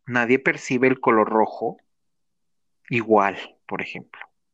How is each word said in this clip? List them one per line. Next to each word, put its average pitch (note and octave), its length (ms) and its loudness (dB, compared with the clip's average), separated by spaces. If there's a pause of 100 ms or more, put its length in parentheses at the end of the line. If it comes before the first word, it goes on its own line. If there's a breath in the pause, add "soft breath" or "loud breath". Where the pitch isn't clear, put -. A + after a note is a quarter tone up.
nadie B2 340 2
percibe C3 480 -2
el B2+ 120 0
color A2 300 2
rojo A2 480 0 (1120)
igual, G#2+ 480 2 (300)
por F2+ 140 -8
ejemplo. - 400 -14 (320)